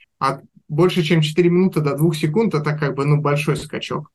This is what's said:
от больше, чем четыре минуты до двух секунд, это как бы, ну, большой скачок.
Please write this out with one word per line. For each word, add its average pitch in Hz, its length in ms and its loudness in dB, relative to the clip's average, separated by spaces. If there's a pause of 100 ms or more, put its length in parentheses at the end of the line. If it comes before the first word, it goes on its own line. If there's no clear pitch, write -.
(180)
от 135 220 -2 (280)
больше, 180 340 2
чем 160 180 2
четыре 175 300 2
минуты 175 300 2
до 143 160 -2
двух 156 200 2
секунд, 170 380 0
это 147 220 -2
как 143 180 -4
бы, 135 100 -2
ну, 147 160 2
большой 147 360 0
скачок. - 580 -10